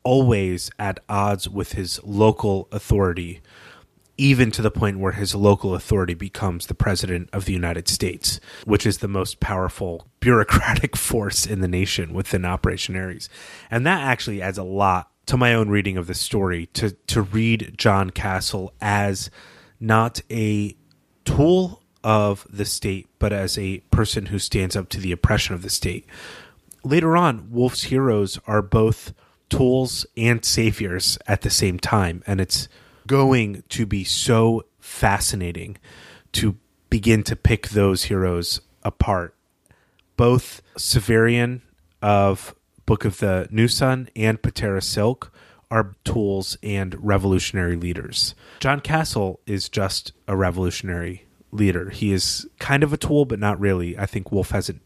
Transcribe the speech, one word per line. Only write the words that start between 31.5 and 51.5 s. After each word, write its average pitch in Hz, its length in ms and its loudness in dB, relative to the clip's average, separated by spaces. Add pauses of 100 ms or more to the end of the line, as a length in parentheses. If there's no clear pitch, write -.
time, 90 480 0
and 98 120 0
it's - 280 -2 (400)
going 131 600 2
to 117 160 -2
be 98 180 -4
so 113 600 2 (140)
fascinating 95 960 -2 (540)
to 104 260 0 (320)
begin 110 340 4
to - 120 -4
pick - 340 0
those 101 340 2
heroes 90 580 -2 (220)
apart. 92 520 -2 (800)
Both 123 460 2 (160)
Severian 120 840 2 (400)
of 101 540 2 (300)
Book - 180 0
of 104 140 -2
the 95 320 -2
New 110 180 2
Sun 127 480 0
and 110 260 0
Patera 104 400 -2
Silk - 500 -2 (400)
are 107 320 0
tools 101 580 -2
and 98 420 -4
revolutionary 95 720 2
leaders. - 600 -4 (240)
John 139 200 0
Castle 139 640 -2
is 98 240 -4
just - 440 -4 (140)
a 98 80 -2
revolutionary 90 880 -2 (260)